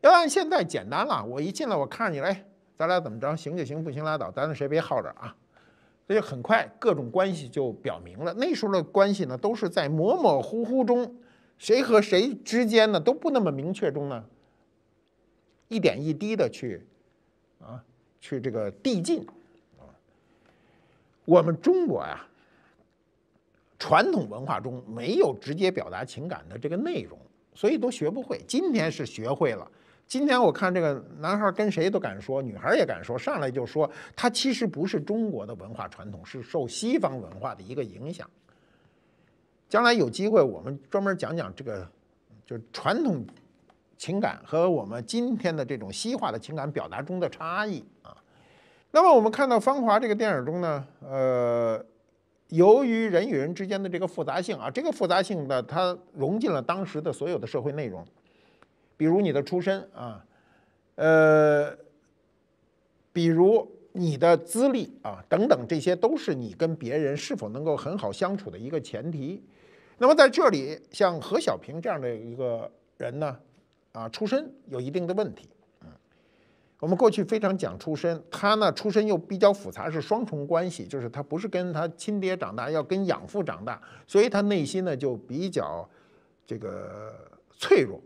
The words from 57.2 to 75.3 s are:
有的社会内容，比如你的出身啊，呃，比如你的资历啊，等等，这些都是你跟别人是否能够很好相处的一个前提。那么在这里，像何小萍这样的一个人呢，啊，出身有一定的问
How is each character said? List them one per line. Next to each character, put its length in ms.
有 80
的 80
社 160
会 120
内 160
容， 180
比 80
如 160
你 120
的 100
出 180
身 220
啊， 320
呃， 840
比 120
如 440
你 240
的 200
资 320
历 340
啊， 260
等 200
等， 200
这 120
些 160
都 200
是 160
你 200
跟 240
别 200
人 200
是 180
否 140
能 160
够 120
很 220
好 140
相 260
处 100
的 80
一 140
个 100
前 300
提。 320
那 80
么 80
在 140
这 220
里， 280
像 320
何 180
小 160
萍 240
这 80
样 100
的 160
一 220
个 340
人 200
呢， 160
啊， 180
出 160
身 240
有 120
一 120
定 160
的 80
问 200